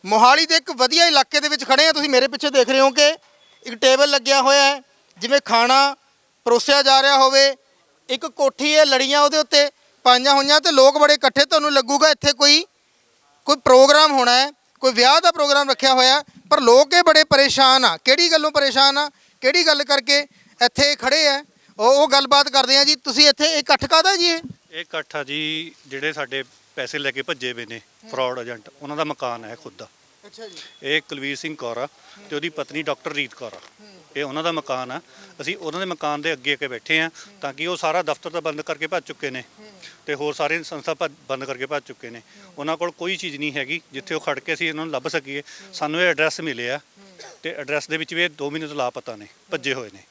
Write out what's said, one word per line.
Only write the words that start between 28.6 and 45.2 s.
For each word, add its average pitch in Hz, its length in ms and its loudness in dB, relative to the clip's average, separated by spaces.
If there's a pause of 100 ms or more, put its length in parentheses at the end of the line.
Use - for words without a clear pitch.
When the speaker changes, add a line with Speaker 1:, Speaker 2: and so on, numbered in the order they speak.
Speaker 2:
ਉਹਨਾਂ 147 160 -14
ਦਾ 160 60 -4
ਮਕਾਨ 123 420 -10
ਹੈ 110 180 -16
ਖੁਦ 98 140 -20
ਦਾ। 107 120 -20 (360)
Speaker 1:
ਅੱਛਾ 220 220 -20
ਜੀ। 175 100 -20 (260)
Speaker 2:
ਇਹ 151 260 -2
ਕੁਲਵੀਰ 139 260 -10
ਸਿੰਘ 156 200 -14
ਕੌਰ 117 220 -10
ਆ 131 100 -8 (420)
ਤੇ 156 60 -12
ਉਹਦੀ 156 140 -8
ਪਤਨੀ 151 320 -12
ਡਾਕਟਰ 151 320 -10
ਰੀਤ 143 200 -8
ਕੌਰ 110 200 -16
ਆ। - 300 -20 (320)
ਇਹ 156 80 -6
ਉਹਨਾਂ 147 200 -8
ਦਾ 170 80 -2
ਮਕਾਨ 127 400 -8
ਆ। 160 100 -12 (400)
ਅਸੀਂ 135 160 -8
ਉਹਨਾਂ 165 220 -12
ਦੇ 190 60 -6
ਮਕਾਨ 151 360 -8
ਦੇ 160 120 -6
ਅੱਗੇ 139 200 -6
ਅੱਗੇ 139 140 -8
ਬੈਠੇ 143 340 -4
ਆ 160 80 -4 (320)
ਤਾਂ 139 120 -10
ਕਿ 151 140 -10
ਉਹ 180 100 -6
ਸਾਰਾ 170 240 -2
ਦਫ਼ਤਰ 156 280 -8
ਤਾਂ 165 120 -10
ਬੰਦ 151 200 -10
ਕਰਕੇ 156 260 -10
ਭੱਜ 170 160 -6
ਚੁੱਕੇ 143 260 -12
ਨੇ 127 140 -12 (640)
ਤੇ 147 100 -8
ਹੋਰ 147 180 -8
ਸਾਰੇ 156 300 -4
ਸੰਸਥਾ 156 300 -10
ਭੱਜ, 151 180 -6 (180)
ਬੰਦ 135 160 -8
ਕਰਕੇ 131 200 -10
ਭੱਜ 143 180 -10
ਚੁੱਕੇ 123 260 -20
ਨੇ। 117 120 -20 (360)
ਉਹਨਾਂ 156 200 -8
ਕੋਲ 170 140 -8
ਕੋਈ 180 240 -10
ਚੀਜ਼ 156 220 -12
ਨਹੀਂ 147 160 -8
ਹੈਗੀ 143 280 -8 (120)
ਜਿੱਥੇ 135 220 -10
ਉਹ 156 40 -8
ਖੜ 139 200 -6
ਕੇ 165 140 -8
ਅਸੀਂ 160 160 -6
ਇਹਨਾਂ 156 160 -10
ਨੂੰ 156 80 -10
ਲੱਭ 131 140 -8
ਸਕੀਏ। 143 360 -8 (300)